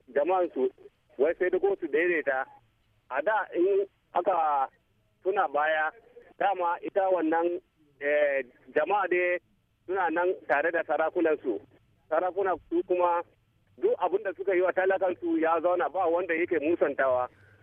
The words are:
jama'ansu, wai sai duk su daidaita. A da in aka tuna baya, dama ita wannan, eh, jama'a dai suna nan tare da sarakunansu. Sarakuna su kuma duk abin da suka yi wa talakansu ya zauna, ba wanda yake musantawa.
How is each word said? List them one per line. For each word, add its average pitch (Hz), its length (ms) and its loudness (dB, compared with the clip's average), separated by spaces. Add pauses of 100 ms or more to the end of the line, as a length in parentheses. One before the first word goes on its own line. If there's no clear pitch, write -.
(140)
jama'ansu, 151 540 0 (500)
wai 156 200 2
sai 180 120 0
duk 180 120 0 (180)
su 175 80 -6
daidaita. 143 560 0 (680)
A 131 120 -2
da 202 320 0
in 190 320 2 (280)
aka 160 540 0 (560)
tuna 185 240 0
baya, 156 420 0 (480)
dama 180 440 0
ita 190 280 0
wannan, 175 500 0 (400)
eh, 143 420 0 (320)
jama'a 185 340 0
dai 180 300 0 (480)
suna 180 240 -2
nan 175 240 0 (140)
tare 151 240 2
da 165 100 -2
sarakunansu. 156 800 0 (500)
Sarakuna 180 440 0 (140)
su 170 180 -2
kuma 175 360 0 (560)
duk 453 200 2
abin 175 260 -2
da 185 120 -6
suka 190 180 -2
yi 175 80 2
wa 180 100 0
talakansu 185 680 0
ya 160 220 2
zauna, 175 320 0
ba 180 140 -2
wanda 170 280 0
yake 170 240 -2
musantawa. 135 720 0 (340)